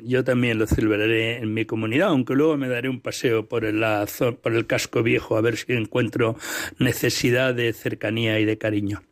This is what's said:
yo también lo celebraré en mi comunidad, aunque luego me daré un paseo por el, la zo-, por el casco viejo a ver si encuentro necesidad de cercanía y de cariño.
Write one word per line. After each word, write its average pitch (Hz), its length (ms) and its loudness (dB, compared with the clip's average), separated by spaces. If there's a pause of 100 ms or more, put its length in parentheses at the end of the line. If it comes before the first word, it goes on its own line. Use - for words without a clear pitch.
yo 127 180 2
también 123 360 2
lo 110 80 2
celebraré 113 720 2
en 110 160 -2
mi 113 100 0
comunidad, 117 440 0
aunque 131 260 0
luego 151 220 4
me 131 120 -2
daré 123 180 -2
un 127 140 -6
paseo 113 480 0
por 113 160 -2
el, 107 160 0
la 107 240 2
zo-, 120 340 -2
por 117 140 -2
el 113 140 0
casco 123 340 -2
viejo 117 360 0
a 107 40 2
ver 113 160 2
si - 160 -4
encuentro 113 640 0 (400)
necesidad 127 800 2
de 117 180 0
cercanía 110 640 -2
y 107 60 4
de 110 140 0
cariño. 101 420 -2 (100)